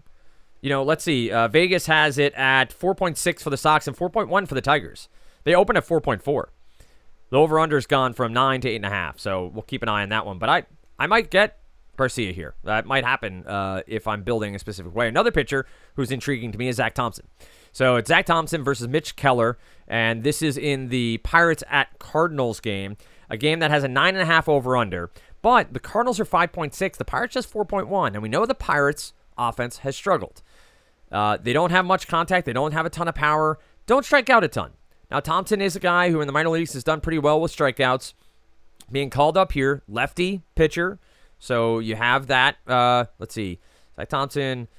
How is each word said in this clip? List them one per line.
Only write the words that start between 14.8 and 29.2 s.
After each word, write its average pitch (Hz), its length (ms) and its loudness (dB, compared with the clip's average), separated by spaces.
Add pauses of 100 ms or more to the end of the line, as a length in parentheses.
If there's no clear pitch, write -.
way. 117 120 0
Another 175 240 0
pitcher 135 360 -2 (300)
who's 127 140 -4
intriguing 120 400 -6
to 101 60 -10
me 123 120 -4
is 123 80 -4
Zach 113 180 -2
Thompson. 120 320 -6 (460)
So 127 240 2
it's 117 120 -2
Zach 175 180 4
Thompson 165 380 0
versus 120 240 -4
Mitch 151 280 -4
Keller, 123 420 2 (280)
and 113 380 -2
this 147 180 0
is 143 140 -2
in 131 320 -4
the 120 300 -2
Pirates 165 520 2
at 139 280 -2
Cardinals 147 640 -2
game, 98 360 -6 (320)
a 113 80 -8
game 151 240 0
that 151 100 2
has 147 140 2
a 135 40 -2
nine 147 260 2
and 190 80 0
a 170 40 2
half 160 220 4
over-under. 120 640 0 (320)
But 220 300 4
the 127 80 -8
Cardinals 233 400 -2
are 202 40 -2
five 170 280 0
point 156 220 -8
six, 190 240 -4
the - 60 -6
Pirates - 300 -4
just 254 140 -6
four 214 160 -4
point 190 240 -4
one, 160 260 -2
and 107 80 -6
we 110 60 -6
know 156 160 0
the 247 100 -2
Pirates' 143 580 -2 (260)